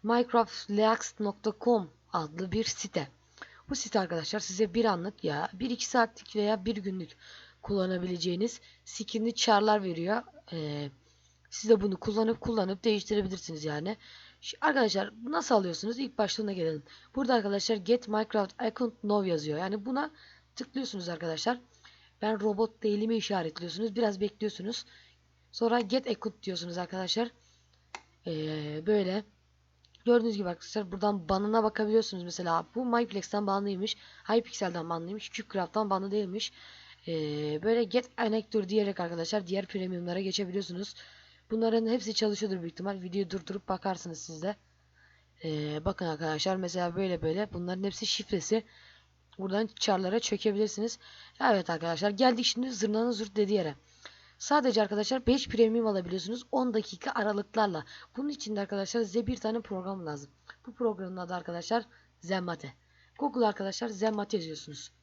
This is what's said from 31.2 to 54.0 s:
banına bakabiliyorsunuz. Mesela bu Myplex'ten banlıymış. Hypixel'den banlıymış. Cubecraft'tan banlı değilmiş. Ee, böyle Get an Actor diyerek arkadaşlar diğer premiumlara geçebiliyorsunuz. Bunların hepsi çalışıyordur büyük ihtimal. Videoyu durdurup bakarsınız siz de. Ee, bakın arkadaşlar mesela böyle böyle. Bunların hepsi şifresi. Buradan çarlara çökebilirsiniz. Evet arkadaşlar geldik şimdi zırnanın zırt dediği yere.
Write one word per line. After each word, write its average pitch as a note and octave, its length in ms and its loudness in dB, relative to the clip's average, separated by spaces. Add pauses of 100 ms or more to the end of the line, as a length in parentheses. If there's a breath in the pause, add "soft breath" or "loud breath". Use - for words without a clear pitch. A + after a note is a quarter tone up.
banına G#3 340 4
bakabiliyorsunuz. G#3+ 640 2
Mesela F3 500 0
bu B3+ 100 -2
Myplex'ten G#3 600 0
banlıymış. G3 500 0 (320 loud breath)
Hypixel'den F3+ 600 0
banlıymış. E3+ 420 -4
Cubecraft'tan G3+ 580 -2
banlı G3 200 0
değilmiş. G3+ 420 -2 (560 loud breath)
Ee, E3+ 40 -2 (500)
böyle A3+ 220 4
Get A#3 320 0
an A3 160 0
Actor G#3+ 360 0
diyerek G3+ 320 2
arkadaşlar E3+ 460 -2
diğer F#3+ 200 -2
premiumlara F#3 540 -4
geçebiliyorsunuz. F#3+ 720 -4 (560 loud breath)
Bunların A3+ 360 2
hepsi A3 280 0
çalışıyordur G#3 460 0
büyük E3 120 -6
ihtimal. F#3+ 300 -6
Videoyu F#3 280 -2
durdurup F#3+ 380 -8
bakarsınız F3+ 500 -4
siz D#3+ 240 -12
de. G3 140 -4 (880 soft breath)
Ee, D3+ 400 -4
bakın F#3+ 220 -2
arkadaşlar D#3+ 500 -2
mesela F3 400 -2
böyle F#3 260 -2
böyle. F#3 300 0
Bunların F3+ 320 -4
hepsi G3 220 -4
şifresi. G#3+ 580 0 (760 loud breath)
Buradan G3 280 0
çarlara F#3+ 540 0
çökebilirsiniz. G#3 760 0 (420 loud breath)
Evet G3+ 300 4
arkadaşlar E3 400 0
geldik A#3+ 340 4
şimdi B3+ 280 0
zırnanın A3 380 2
zırt G3+ 260 -4
dediği G#3 180 4
yere. D#3+ 200 0 (640 loud breath)